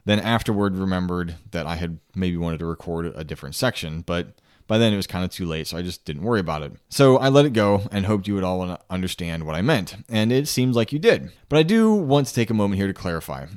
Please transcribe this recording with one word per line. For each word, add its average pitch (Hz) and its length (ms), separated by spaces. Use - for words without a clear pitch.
then 104 160
afterward 101 560
remembered 90 600
that 82 140
I 85 100
had 82 240
maybe 90 220
wanted 82 240
to 85 60
record 82 500
a 73 80
different 73 320
section, 82 460
but 87 320
by 110 120
then, 113 140
it 101 40
was 95 80
kinda 92 220
too 92 180
late, 80 220
so 82 100
I 87 60
just 90 220
didn't 76 180
worry 113 160
about 78 240
it. 71 100
So 131 280
I 131 120
let 143 160
it 139 80
go 101 380
and 98 140
hoped 101 220
you 101 60
would 98 100
all 92 140
wanna 90 220
understand 87 560
what 78 80
I 85 80
meant, 107 340
and 110 220
it 139 160
seems 127 280
like 113 160
you 143 60
did. 175 320
But 147 100
I 160 40
do 220 300
want 143 340
to - 60
take 113 160
a 113 60
moment 101 240
here 98 80
to 95 60
clarify, 76 520